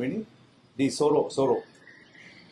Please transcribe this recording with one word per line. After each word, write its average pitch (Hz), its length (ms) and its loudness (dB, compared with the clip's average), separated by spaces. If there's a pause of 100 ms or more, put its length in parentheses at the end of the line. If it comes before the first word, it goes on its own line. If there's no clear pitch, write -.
ini, 190 200 -6 (540)
disorok-sorok. 135 840 0 (880)